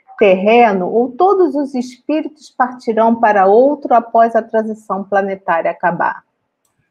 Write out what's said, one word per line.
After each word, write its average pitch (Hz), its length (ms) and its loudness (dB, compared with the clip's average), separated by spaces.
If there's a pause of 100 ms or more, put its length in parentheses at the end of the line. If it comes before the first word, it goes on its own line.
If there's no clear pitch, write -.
(180)
terreno, 202 680 2
ou 240 240 -2
todos 359 420 0
os 277 220 -6
espíritos - 760 -8
partirão 233 640 -2
para 208 320 2
outro 269 480 2
após 233 420 2
a 220 60 2
transição 214 600 -6
planetária 190 680 -4
acabar? - 540 -4 (680)